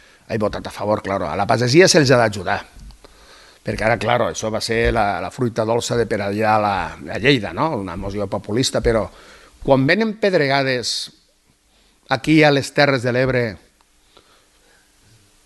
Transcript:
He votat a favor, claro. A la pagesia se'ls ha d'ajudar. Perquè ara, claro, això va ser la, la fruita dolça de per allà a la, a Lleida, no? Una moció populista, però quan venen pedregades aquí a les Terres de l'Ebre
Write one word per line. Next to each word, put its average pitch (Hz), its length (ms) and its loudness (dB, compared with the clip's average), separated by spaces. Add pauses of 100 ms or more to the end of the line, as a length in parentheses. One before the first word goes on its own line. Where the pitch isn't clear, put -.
(300)
He 117 120 -4
votat 95 260 -4
a - 60 -14
favor, 104 320 -2
claro. 98 240 -4
A 78 80 -6
la 101 100 -2
pagesia 123 400 6
se'ls 156 240 6
ha 127 60 6
d'ajudar. 101 420 0 (1040)
Perquè 107 220 -4
ara, 113 160 2
claro, 117 260 0
això 87 240 -6
va 107 100 -2
ser 117 300 0
la, 101 300 0
la 90 100 -8
fruita 117 320 -2
dolça 117 320 -2
de 117 140 0
per 110 160 -2
allà 107 300 2
a 107 60 2
la, 101 160 0 (380)
a 101 60 -6
Lleida, 107 320 2
no? 139 260 -2
Una 92 160 -8
moció 101 320 -6
populista, 107 540 -4
però 113 240 0 (580)
quan 131 240 4
venen 214 320 0
pedregades 139 920 0 (1000)
aquí 151 340 2
a 147 80 6
les 139 240 0
Terres 135 300 2
de 123 100 0
l'Ebre 127 300 0 (2000)